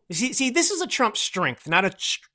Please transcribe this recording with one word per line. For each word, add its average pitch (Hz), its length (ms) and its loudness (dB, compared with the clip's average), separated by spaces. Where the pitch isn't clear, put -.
see, 214 220 -2
see, 262 160 2
this 330 200 4
is 359 120 -2
a 359 40 0
Trump 226 300 0
strength, 151 500 -4
not 175 200 2
a 185 40 0
tr-, - 300 -6